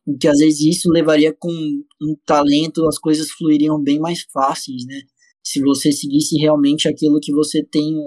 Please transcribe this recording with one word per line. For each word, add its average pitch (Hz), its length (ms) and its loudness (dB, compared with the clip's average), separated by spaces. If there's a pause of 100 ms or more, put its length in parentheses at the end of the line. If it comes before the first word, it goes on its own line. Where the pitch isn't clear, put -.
e 139 100 -4
que 160 120 0
às 143 100 4
vezes 151 220 4
isso 175 300 2
levaria 156 460 2
com 175 140 -8
um 151 640 -6 (100)
talento, 151 640 2
as 151 120 -2
coisas 156 320 -2
fluiriam 151 520 0
bem 143 160 0
mais 170 220 -4 (120)
fáceis, 135 540 -4
né? 135 140 -14 (420)
Se - 180 -6
você 139 300 2
seguisse 151 460 -2
realmente 151 500 2
aquilo 151 340 0
que 147 120 -6
você 151 320 0
tem, 151 300 -4 (120)